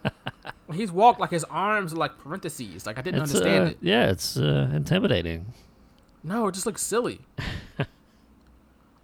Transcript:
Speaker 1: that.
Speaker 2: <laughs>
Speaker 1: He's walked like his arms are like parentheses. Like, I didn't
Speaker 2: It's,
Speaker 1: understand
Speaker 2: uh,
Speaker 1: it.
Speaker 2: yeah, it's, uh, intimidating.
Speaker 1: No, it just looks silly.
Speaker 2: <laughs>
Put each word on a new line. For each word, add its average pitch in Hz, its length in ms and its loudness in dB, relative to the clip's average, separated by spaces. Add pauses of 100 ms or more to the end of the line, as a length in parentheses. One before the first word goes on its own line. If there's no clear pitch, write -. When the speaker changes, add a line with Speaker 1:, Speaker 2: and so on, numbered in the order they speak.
Speaker 1:
that. - 100 -2 (200)
Speaker 2:
<laughs> - 400 -14
Speaker 1:
He's 185 200 -4
walked 233 260 6
like 175 120 -2
his 165 140 0
arms 190 480 -2
are 165 40 -6
like 151 200 -2
parentheses. 139 680 -10
Like, 110 120 -6
I 131 40 -6
didn't 180 220 0
Speaker 2:
It's, 143 100 -2
Speaker 1:
understand 185 320 4
Speaker 2:
uh, 160 60 2
Speaker 1:
it. - 100 -10
Speaker 2:
yeah, 196 280 4
it's, - 280 -2
uh, 71 360 2
intimidating. 85 800 0 (720)
Speaker 1:
No, 214 240 0
it 180 60 -2
just 190 120 -6
looks 220 160 -4
silly. 202 400 -2 (560)
Speaker 2:
<laughs> - 80 -2 (1160)